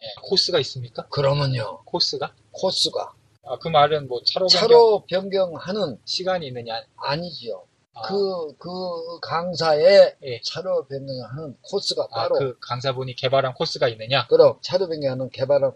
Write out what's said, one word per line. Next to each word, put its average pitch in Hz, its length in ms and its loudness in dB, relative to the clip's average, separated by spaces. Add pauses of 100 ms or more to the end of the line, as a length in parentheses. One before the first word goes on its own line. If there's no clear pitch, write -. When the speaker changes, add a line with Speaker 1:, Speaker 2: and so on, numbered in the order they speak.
Speaker 1:
예. 113 40 -14 (160)
코스가 180 380 0
있습니까? 127 480 -8
Speaker 2:
그러면요. 135 760 0
Speaker 1:
코스가? 151 460 -2 (200)
Speaker 2:
코스가. - 600 -2 (320)
Speaker 1:
아, 131 140 -8
그 170 100 -8
말은 147 400 4
뭐 123 160 -6
차로 185 220 0
변경 180 140 4
Speaker 2:
차로 226 460 6
변경하는 185 1000 -4
Speaker 1:
시간이 180 440 -4
있느냐? 117 340 -10 (140)
Speaker 2:
아니죠. 127 680 -8 (280)
Speaker 1:
아. 117 80 -16
Speaker 2:
그, 185 560 -4
그 170 100 -14 (540)
강사의 165 1000 4
Speaker 1:
예. 120 200 -8
Speaker 2:
차로 170 420 -6
변경하는 135 760 -12
코스가 170 480 -4
Speaker 1:
아, 113 120 -4
Speaker 2:
따로. 160 160 0
Speaker 1:
그 131 220 -2
강사분이 127 560 -6
개발한 131 380 0
코스가 143 340 -2
있느냐? 113 400 -2
Speaker 2:
그럼 151 340 6
차로 185 260 -2
변경하는 131 420 -4
개발한 131 460 0